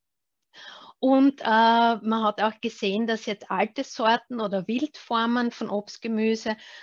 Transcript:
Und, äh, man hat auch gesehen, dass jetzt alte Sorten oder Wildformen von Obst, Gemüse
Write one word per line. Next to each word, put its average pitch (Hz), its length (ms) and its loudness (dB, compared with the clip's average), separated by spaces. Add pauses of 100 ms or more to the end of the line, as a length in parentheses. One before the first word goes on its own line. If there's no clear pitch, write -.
(1000)
Und, 269 420 4
äh, - 40 -6
man 226 800 4
hat 208 160 0
auch 214 180 -2
gesehen, 214 480 -4
dass 220 180 -2
jetzt 208 240 -8
alte 220 360 -2
Sorten 240 560 -2
oder 196 260 -4
Wildformen 240 840 -2
von - 180 -8
Obst, 208 320 -8
Gemüse 220 560 -2 (260)